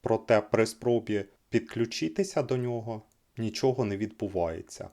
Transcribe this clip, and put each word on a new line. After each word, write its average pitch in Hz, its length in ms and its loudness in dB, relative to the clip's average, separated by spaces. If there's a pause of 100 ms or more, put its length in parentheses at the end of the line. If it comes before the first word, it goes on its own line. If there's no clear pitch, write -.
Проте 113 400 4
при 110 240 4
спробі 113 600 0 (240)
підключитися 143 920 0
до 127 140 0
нього 117 440 -4 (360)
нічого 120 480 0
не 101 120 -2
відбувається. 92 960 -4